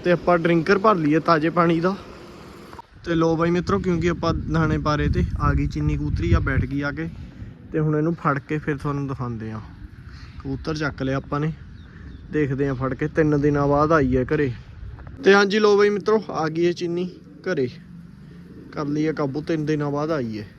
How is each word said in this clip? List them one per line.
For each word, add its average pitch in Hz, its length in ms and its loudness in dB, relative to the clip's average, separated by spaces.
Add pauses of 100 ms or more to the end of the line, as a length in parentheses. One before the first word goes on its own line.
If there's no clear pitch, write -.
ਤੇ 180 80 2
ਆਪਾਂ 175 260 4
ਡਰਿੰਕਰ 170 400 4
ਭਰ 208 180 4
ਲਈਏ 156 240 2
ਤਾਜ਼ੇ 160 320 2
ਪਾਣੀ 170 280 2
ਦਾ। 185 160 0 (1080)
ਤੇ 170 100 0
ਲਓ 165 200 4
ਬਾਈ 165 160 2
ਮਿੱਤਰੋ, 180 280 2
ਕਿਉਂਕਿ 175 300 0
ਆਪਾਂ 165 240 0
ਦਾਣੇ 156 460 0
ਪਾ 151 160 0
ਰਹੇ 147 140 2
ਤੇ 175 140 2 (160)
ਆ 147 140 2
ਗਈ 143 140 2
ਚੀਨੀ 151 300 0
ਕਬੂਤਰੀ, 147 360 0
ਆ 160 60 4
ਬੈਠ 131 260 0
ਗਈ 139 160 -4
ਆ 143 100 -4
ਕੇ। 156 160 -6 (640)
ਤੇ 160 80 -2
ਹੁਣ 151 180 2
ਇਹਨੂੰ 160 180 2
ਫੜ 147 240 0
ਕੇ 156 180 -6
ਫਿਰ 147 200 -4
ਤੁਹਾਨੂੰ 143 300 -4
ਦਿਖਾਉਂਦੇ 120 440 -6
ਆ। 110 80 -8 (800)
ਕਬੂਤਰ 139 380 -6
ਚੱਕ 147 260 -4
ਲਿਆ 135 140 0
ਆਪਾਂ 143 220 -4
ਨੇ, 156 120 -2 (800)
ਦੇਖਦੇ 139 380 0
ਆ 139 40 0
ਫੜ 131 200 -2
ਕੇ, 151 140 -4
ਤਿੰਨ 151 340 2
ਦਿਨਾਂ 143 260 4
ਬਾਅਦ 147 240 4
ਆਈ 135 260 4
ਹੈ 127 80 2
ਘਰੇ। 147 260 0 (720)
ਤੇ 190 100 8
ਹਾਂਜੀ 202 260 6
ਲਓ 208 180 6
ਬਾਈ 208 120 6
ਮਿੱਤਰੋ, 208 400 2
ਆ 156 200 -2
ਗਈ 160 160 0
ਹੈ 175 80 4
ਚੀਨੀ 175 360 -4 (340)
ਘਰੇ, 151 240 0 (1040)
ਕਰ 156 140 -6
ਲਈ 147 220 0
ਹੈ 156 60 0
ਕਾਬੂ, 147 280 -2
ਤਿੰਨ 156 240 -2
ਦਿਨਾਂ 147 260 0
ਬਾਅਦ 147 200 -2
ਆਈ 117 280 -4
ਹੈ। 104 80 -10 (100)